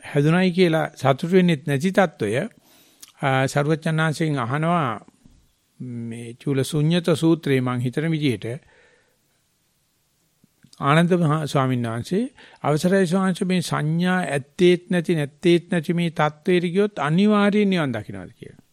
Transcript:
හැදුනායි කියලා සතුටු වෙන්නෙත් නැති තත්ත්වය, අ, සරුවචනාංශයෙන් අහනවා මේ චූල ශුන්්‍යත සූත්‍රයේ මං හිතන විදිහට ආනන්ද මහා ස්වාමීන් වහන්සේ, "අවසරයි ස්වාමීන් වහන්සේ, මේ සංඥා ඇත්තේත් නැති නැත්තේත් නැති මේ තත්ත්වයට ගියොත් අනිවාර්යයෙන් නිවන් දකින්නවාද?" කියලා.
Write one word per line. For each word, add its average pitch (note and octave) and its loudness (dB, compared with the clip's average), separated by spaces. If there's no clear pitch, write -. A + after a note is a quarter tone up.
හැදුනායි E3 2
කියලා D#3+ 2
සතුටු C3+ 0
වෙන්නෙත් F3 4
නැති D3 -2
තත්ත්වය, E3+ 0
අ, D3 -2
සරුවචනාංශයෙන් D#3 -2
අහනවා D3 -2
මේ A#2 -12
චූල C3+ -2
ශුන්්‍යත E3 0
සූත්‍රයේ D#3 0
මං B2+ -4
හිතන D3 -4
විදිහට C#3+ -2
ආනන්ද D#3+ 2
මහා D#3+ 0
ස්වාමීන් C3 0
වහන්සේ, A#2 -4
"අවසරයි F3 2
ස්වාමීන් F#3+ 0
වහන්සේ, F#3 -2
මේ F3+ 0
සංඥා E3+ -2
ඇත්තේත් F3 2
නැති F3 0
නැත්තේත් E3 0
නැති E3+ -2
මේ E3+ 0
තත්ත්වයට E3+ 0
ගියොත් G3 -2
අනිවාර්යයෙන් G3+ 2
නිවන් D#3 0
දකින්නවාද?" G2 -10
කියලා. - -20